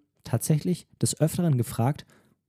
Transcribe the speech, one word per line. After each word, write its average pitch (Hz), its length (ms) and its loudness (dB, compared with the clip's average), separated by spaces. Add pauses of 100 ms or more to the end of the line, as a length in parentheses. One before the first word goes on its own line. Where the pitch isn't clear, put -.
(240)
tatsächlich - 640 0 (140)
des - 180 0
Öfteren 156 380 2
gefragt, 120 480 -2 (440)